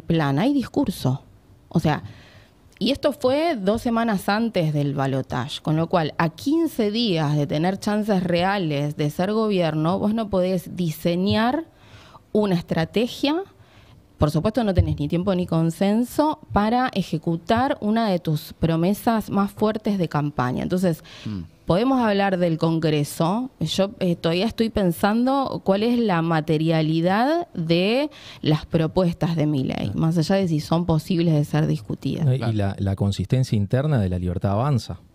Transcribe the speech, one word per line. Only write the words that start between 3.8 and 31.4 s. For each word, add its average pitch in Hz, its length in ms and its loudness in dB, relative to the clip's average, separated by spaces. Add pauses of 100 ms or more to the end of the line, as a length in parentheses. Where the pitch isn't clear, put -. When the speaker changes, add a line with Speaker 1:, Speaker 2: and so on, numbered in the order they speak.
Speaker 1:
semanas 226 440 0
antes 208 460 0
del 143 220 0
balotaje, 135 680 -4
con 156 140 0
lo 165 120 0
cual 160 300 0
a 165 120 2
quince 277 600 -2
días 175 460 0
de 147 100 0
tener 185 340 0
chances 208 440 0
reales 170 760 0
de 147 140 0
ser 185 220 -2
gobierno, 180 680 0
vos 208 160 0
no 220 160 -4
podés 185 440 0
diseñar 202 920 0 (680)
una 208 240 2
estrategia 196 800 -2 (880)
por 147 80 2
supuesto, 214 320 0
no 202 100 0
tenés 165 240 2
ni 147 120 -2
tiempo 180 260 0
ni 180 100 -2
consenso 202 960 0 (140)
para 226 400 0
ejecutar 196 880 -2
una 220 260 0
de 185 120 0
tus - 380 -4
promesas 185 720 0
más 196 220 0
fuertes 214 460 -2
de 170 100 0
campaña. 135 560 -2
Entonces, 185 400 0 (220)
Speaker 2:
Mm. 104 160 -6 (240)
Speaker 1:
podemos 247 340 2
hablar 196 380 2
del 175 200 2
Congreso. 165 1000 0
Yo, 190 400 0
eh, 175 160 0
todavía 175 300 0
estoy 226 240 0
pensando 220 960 0
cuál 196 180 2
es 240 160 2
la 190 220 2
materialidad 165 1300 2
de 185 560 0 (320)
las 151 240 0
propuestas 170 720 0
de 151 100 0
Milei, - 420 -2
Speaker 2:
Claro. 98 120 -4
Speaker 1:
más 160 180 2
allá 170 200 2
de 196 100 2
si 156 140 0
son 165 240 0
posibles 165 480 2
de 147 100 2